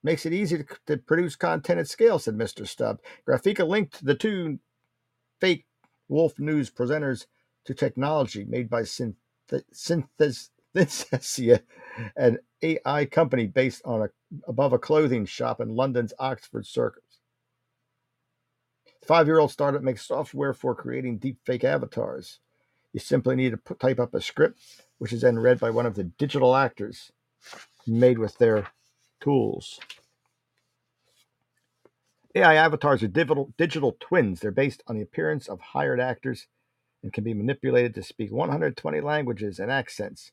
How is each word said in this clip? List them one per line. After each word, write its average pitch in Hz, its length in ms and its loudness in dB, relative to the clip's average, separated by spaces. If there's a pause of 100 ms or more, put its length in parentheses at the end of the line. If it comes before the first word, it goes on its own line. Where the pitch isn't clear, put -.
Makes 156 240 -2
it 160 60 -2
easy 175 260 -2
to, 143 80 -8 (200)
to 147 100 0
produce 165 400 -2
content 170 420 0
at 156 80 -2
scale," - 320 4
said 110 160 -4
Mister 110 320 -6
Stubb. 110 320 -4 (260)
Graphica 190 400 2
linked 180 400 -2
the 143 120 2
two 180 420 -4 (840)
fake 185 260 2 (420)
Wolf 151 320 2
News 147 280 0
presenters 127 580 -2 (380)
to 127 100 -8
technology 131 720 -2
made 117 240 -6
by 117 140 -2
Synthe-, 107 320 -6 (580)
Synthes-, - 760 -2 (100)
<laughs> - 160 -10
Synthesia, 123 880 2 (540)
an 123 240 4 (240)
A 160 200 0
I 147 200 0
company 135 420 0
based 131 380 -2
on 113 180 -2
a, 104 80 -4 (380)
above 127 240 0
a 123 80 2
clothing 131 460 2
shop 120 340 -6
in 110 160 -6
London's 123 420 0
Oxford 123 480 -8
Circus. - 540 -6 (1800)
The - 40 -20
five-year-old 156 460 4
startup 143 300 -2
makes 127 220 -4
software 139 500 -4
for 127 200 -4
creating 123 460 -8
deepfake 127 420 -4
avatars. - 800 -4 (520)
You - 80 -8
simply 131 360 0
need 127 140 2
to 110 80 -6
put, - 200 -14
type 127 220 0
up 120 140 -4
a - 60 0
script, - 400 0 (360)
which 113 160 -8
is 117 80 -6
then 120 180 4
read 123 220 4
by 117 80 0
one 117 160 0
of 113 100 -2
the 98 100 -6
digital 131 520 2
actors 120 560 -4 (760)
made 117 320 6
with 107 200 -4
their 110 300 4 (520)
tools. - 580 -2 (2500)
A 190 80 6
I 165 120 10
avatars 147 480 4
are 110 60 0
digital, 143 500 0
digital 147 420 0
twins. 113 400 0
They're 107 100 -4
based 135 360 -2
on 113 100 -8
the 107 60 -6
appearance 156 460 -4
of - 120 -12
hired 139 400 -2
actors 127 460 -4 (560)
and 104 100 -10
can 107 120 -6
be 113 100 -4
manipulated 123 600 0
to 98 80 -10
speak 104 300 -10
one 139 180 -2
hundred 151 260 -2
twenty 151 240 -4
languages 120 580 -4
and 101 120 -6
accents. - 640 -8